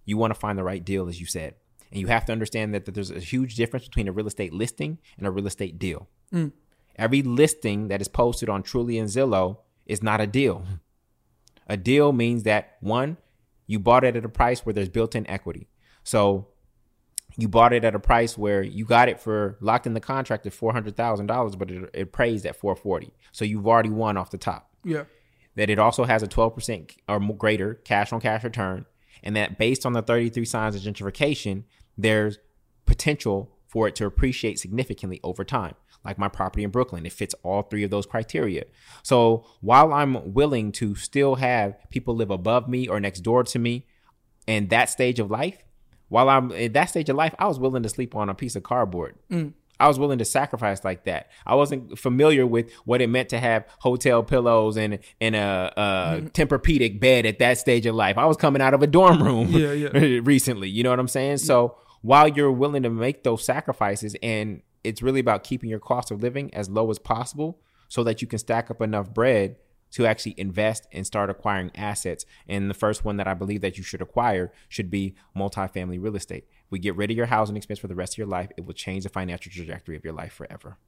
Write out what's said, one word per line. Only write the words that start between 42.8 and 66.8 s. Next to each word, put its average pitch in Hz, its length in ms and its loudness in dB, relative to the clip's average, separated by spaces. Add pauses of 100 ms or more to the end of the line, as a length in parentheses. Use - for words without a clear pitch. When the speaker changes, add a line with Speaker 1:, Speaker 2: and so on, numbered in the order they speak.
Speaker 1:
or 101 120 0
next 98 200 -4
door 113 240 2
to 123 140 -4
me 120 260 -2 (640)
in 104 220 0
that 113 220 4
stage 123 280 0
of 107 120 0
life, 139 340 -4 (440)
while 127 220 4
I'm 127 220 4
in 110 200 -2
that 147 140 4
stage 156 220 -4
of 135 80 0
life, 156 220 0
I 196 100 0
was 151 100 -4
willing 127 240 -2
to 110 60 -4
sleep 120 260 -8
on 104 160 -2
a 95 40 -4
piece 117 200 -8
of 98 80 -8
cardboard. 90 540 -2 (140)
Speaker 2:
Mm. 160 220 -4 (280)
Speaker 1:
I 143 80 8
was 143 100 4
willing 139 200 0
to 113 60 0
sacrifice 120 600 -2
like 92 200 -6
that. 80 260 -6 (140)
I 123 120 2
wasn't 139 420 0
familiar 135 480 4
with 117 260 0 (120)
what 123 180 2
it 117 60 2
meant 127 220 0
to 120 80 -2
have 117 280 0 (140)
hotel 123 420 2
pillows 113 540 2
and, 107 240 -2 (200)
and 110 160 2
a, 98 400 0
a 104 60 0 (340)
Speaker 2:
Mm-hmm. 87 120 -6
Speaker 1:
Tempur-Pedic 127 720 2
bed 123 260 6
at 110 140 0
that 123 180 4
stage 120 280 2
of 113 80 0
life. 101 220 2
I 120 80 2
was 156 120 6
coming 139 260 4
out 131 100 6
of 139 100 6
a 147 40 4
dorm 170 360 8
room 117 260 2
Speaker 2:
Yeah, 151 240 4
yeah. 147 200 -2
Speaker 1:
<laughs> 135 300 4
recently. 123 480 2
You 110 140 0
know 127 60 4
what 123 100 2
I'm 127 80 0
saying? 139 240 -2
Speaker 2:
Yeah. 143 40 -2
Speaker 1:
So 123 400 4 (260)
while 143 260 8
you're 143 240 4
willing 135 320 0
to 120 60 0
make 117 340 -2
those 117 200 0
sacrifices, 110 800 -4
and 107 400 -4 (220)
it's 110 180 -6
really 131 180 2
about 113 240 2
keeping 123 240 -6
your 110 120 -6
cost 123 300 -2
of 104 120 -6
living 131 320 -4
as 98 160 -6
low 110 200 0